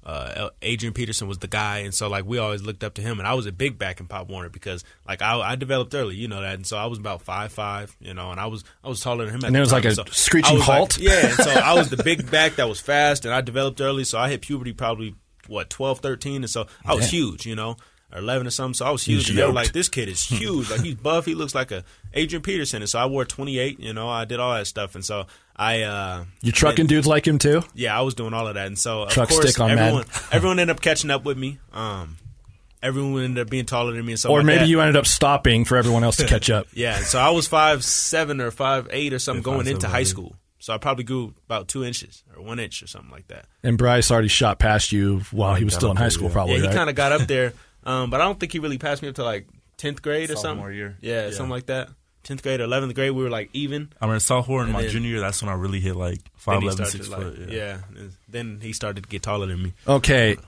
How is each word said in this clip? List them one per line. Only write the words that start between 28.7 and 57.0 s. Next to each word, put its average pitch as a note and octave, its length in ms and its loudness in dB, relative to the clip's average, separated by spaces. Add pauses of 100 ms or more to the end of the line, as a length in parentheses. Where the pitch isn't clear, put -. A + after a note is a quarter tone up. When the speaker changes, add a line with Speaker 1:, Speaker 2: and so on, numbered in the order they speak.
Speaker 1:
so, A2 260 -2
of G2+ 60 -8
Speaker 2:
Truck A#2+ 200 4
Speaker 1:
course, D#3 200 6
Speaker 2:
stick B2 100 2
on A2+ 120 4
Speaker 1:
everyone, A2+ 360 4
Speaker 2:
Madden. - 200 -8
<laughs> - 40 -4
Speaker 1:
everyone F#3 280 4
ended E3 180 2
up - 60 -10
catching D#3 260 2
up C#3 160 0
with C#3+ 120 -2
me. C3+ 200 -8 (160)
Um, F#2+ 440 -8 (640)
everyone C3+ 400 -2
ended B2+ 220 -2
up G#2+ 40 -14
being B2+ 160 -2
taller A#2+ 280 -2
than A#2 120 -6
me, A#2 80 -6
and A2+ 60 -4
so A#2+ 100 0
Speaker 2:
Or D3 120 6
Speaker 1:
my D3+ 40 6
Speaker 2:
maybe D#3 140 8
Speaker 1:
dad D#3+ 100 6
Speaker 2:
you D#3+ 120 6
ended D3+ 160 6
up C#3 100 4
stopping C#3 580 4
for B2+ 100 2
everyone A#2 280 4
else A#2 140 4
to - 100 2
catch A2+ 220 4
up. G#2+ 200 2
Speaker 1:
<laughs> - 40 -20
Yeah, A2+ 260 -2
so B2+ 200 0
I C#3+ 120 6
was E3+ 160 2
five D#3 360 4
seven D3+ 560 0
or A#2+ 120 -2
five C3+ 400 -2
eight C#3 220 -2
or B2+ 60 -4
something B2+ 220 -4
Speaker 3:
Yeah, - 40 -6 (100)
Speaker 1:
going C3 120 0
into C3+ 40 0
Speaker 3:
five F#2 100 -2
seven, F#2+ 120 -2
Speaker 1:
high B2 60 2
Speaker 3:
yeah. G#2+ 60 2
Speaker 1:
school. F#2+ 300 -4 (240)
So - 140 -8
I A2 40 -6
probably B2 260 -2
grew A#2+ 300 -6 (120)
about G#2 220 -6
two C3 160 -6
inches A#2+ 400 -10 (120)
or D#2+ 80 -18
one A#2 160 -10
inch - 240 -10
or - 40 -18
something - 240 -18
like - 160 -20
that. - 180 -20 (180)
Speaker 2:
And A#2 140 2
Bryce A#2+ 340 4
already A2+ 160 4
shot G#2 320 2
past G#2+ 320 4
you G2+ 300 2 (100)
while G2 240 2
he G2 80 2
was G2+ 100 2
Speaker 3:
Got F2 60 -2
Speaker 2:
still A2 120 2
in F#2+ 60 2
Speaker 3:
up - 20 2
Speaker 2:
high A#2+ 60 4
Speaker 3:
there, A#2 60 4
Speaker 2:
school, F2 160 0
Speaker 3:
yeah. F2 60 -2
Speaker 2:
probably, F2+ 220 2
Speaker 1:
Yeah, - 60 2
he - 60 2
Speaker 2:
right? G2+ 80 2
Speaker 1:
kinda D#3 180 2
got C#3 200 2
up D3 80 2
Speaker 2:
<laughs> A#2+ 60 0
Speaker 1:
there, B2+ 260 2 (300)
um, B2+ 280 -2
but C3 100 2
I F3 40 4
don't G3 140 -2
think E3 120 -6
he E3 80 -6
really D3 180 -4
passed C#3+ 240 -4
me D3 80 -10
up B2+ 60 -12
to, C3+ 80 -4
like, G#2+ 240 -4 (300)
tenth C#3+ 260 -8
grade D#3 260 -2
or D3+ 60 -4
Speaker 3:
Sophomore D3 300 -6
Speaker 1:
something. G2 120 -10
Speaker 3:
year. G2+ 240 -10
Speaker 1:
Yeah, A2+ 240 -4
Speaker 3:
Yeah. G#2 60 -6
Speaker 1:
something B2+ 200 -6
like B2 160 -8
that. C3 220 -6 (380)
tenth C3+ 160 -10
grade C3 160 -2
or A#2 60 -4
eleventh B2+ 280 -2
grade, C3+ 180 0
we C3 120 -2
were, B2 60 -2
like, A2 240 -6
even. D3 360 -6 (120)
Speaker 3:
I'm A2 100 0
in A2 80 2
sophomore, B2+ 420 2
and A#2 80 -2
Speaker 1:
And A2+ 40 0
Speaker 3:
my G2+ 100 0
Speaker 1:
then A2 80 -2
Speaker 3:
junior A#2 180 -2
year, A2+ 120 -2
that's G2 200 -2
when G#2 80 -4
I F#2 60 -2
really F#2+ 240 -2
hit, F#2 160 0
like, F2+ 240 -4
Speaker 1:
Then - 40 -16
he - 160 -20
Speaker 3:
five G2 240 0
eleven, G2 220 -2
Speaker 1:
started G2+ 120 -2
to, G2+ 60 -12